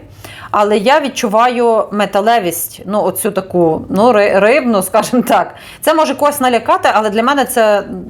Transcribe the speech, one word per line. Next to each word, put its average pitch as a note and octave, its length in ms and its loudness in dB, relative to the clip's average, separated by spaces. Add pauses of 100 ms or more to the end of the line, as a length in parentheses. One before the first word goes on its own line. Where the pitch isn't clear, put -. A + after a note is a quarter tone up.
(500)
Але G#3 280 0
я B3+ 220 2
відчуваю A#3 880 0
металевість, G3+ 960 -2
ну, G3 160 -2
оцю F#3 280 -4
таку, F3+ 580 -2
ну, A3 240 2
ри-, G3+ 280 2
рибну, A#3 420 2
скажімо G#3+ 400 0
так. F#3+ 320 0 (260)
Це D4+ 140 2
може D4+ 200 0
когось C#4+ 260 -2
налякати, B3+ 520 0
але G#3+ 180 0
для G#3+ 120 0
мене C4+ 220 0
це G#3+ 400 0 (260)